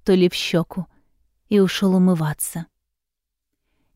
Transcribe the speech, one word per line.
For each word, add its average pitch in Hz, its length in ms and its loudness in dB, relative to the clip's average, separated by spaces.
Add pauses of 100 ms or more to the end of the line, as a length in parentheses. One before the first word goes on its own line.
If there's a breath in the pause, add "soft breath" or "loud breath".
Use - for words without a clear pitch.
то 196 100 2
ли 185 140 4
в 175 60 -4
щеку, - 540 -4 (600)
и 208 120 2
ушел 190 360 2
умываться. 170 680 -2 (1300)